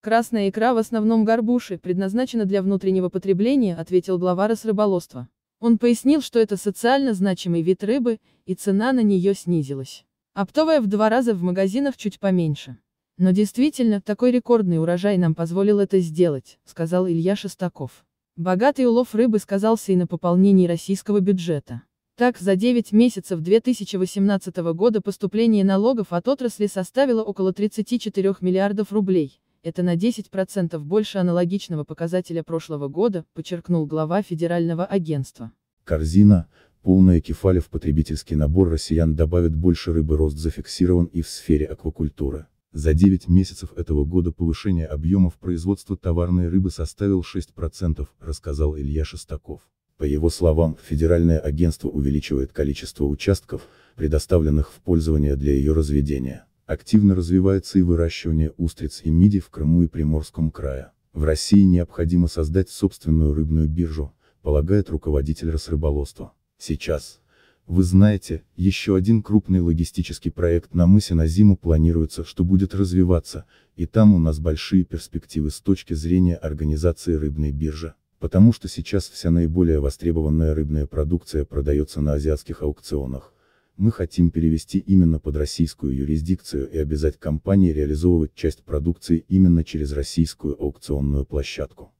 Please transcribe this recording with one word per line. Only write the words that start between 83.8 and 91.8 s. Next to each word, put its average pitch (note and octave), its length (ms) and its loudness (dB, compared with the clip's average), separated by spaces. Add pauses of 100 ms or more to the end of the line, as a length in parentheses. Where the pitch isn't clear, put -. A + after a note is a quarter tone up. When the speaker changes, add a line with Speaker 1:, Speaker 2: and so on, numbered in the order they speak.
Speaker 2:
хотим E2+ 400 0
перевести E2 480 -2
именно E2+ 400 4
под D2 160 -6
российскую D2+ 580 -4
юрисдикцию D2+ 760 -4
и D#2+ 100 -6
обязать D2+ 380 -2
компании F2 540 2
реализовывать D2+ 640 0
часть - 300 -4
продукции E2 640 -2
именно F2+ 340 6
через D2+ 300 -6
российскую D2 680 -4
аукционную C#2+ 640 -4
площадку. - 760 -8